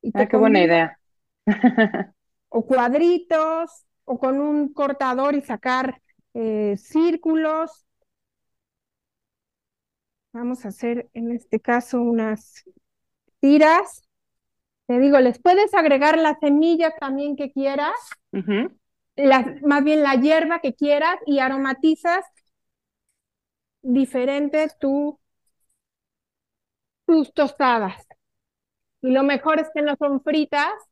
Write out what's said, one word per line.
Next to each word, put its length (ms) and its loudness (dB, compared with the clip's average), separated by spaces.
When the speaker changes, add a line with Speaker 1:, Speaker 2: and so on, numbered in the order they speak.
Speaker 1:
Y 100 -8
Speaker 2:
Ah, 140 0
Speaker 1:
te 20 -12
Speaker 2:
qué 80 0
buena 240 6
Speaker 1:
combina. 40 4
Speaker 2:
idea. 340 2
<laughs> 680 0
Speaker 1:
O 160 -2
cuadritos, 1000 0
o 140 -8
con 220 -2
un 320 -2
cortador 640 -2
y 80 -2
sacar, 580 -6
eh, 440 -4
círculos. 1040 -2
Vamos 320 -10
a 40 -10
hacer 460 -8
en 180 -8
este 280 -6
caso 400 -2
unas 640 -4
tiras. 640 4
Te 140 0
digo, 200 6
les 200 2
puedes 340 4
agregar 440 4
la 220 0
semilla 600 2
también 360 -6
que 160 -8
quieras, 420 -4
Speaker 2:
Ujú. 380 -4
Speaker 1:
la, 460 2
más 220 0
bien 180 2
la 120 2
hierba 460 0
que 140 -6
quieras, 420 0
y 140 0
aromatizas 840 -2
diferente 840 -2
tu, 380 -2
tus 280 2
tostadas. 720 -2
Y 80 -2
lo 140 2
mejor 360 0
es 140 -6
que 80 -2
no 140 -2
son 260 -2
fritas 500 -2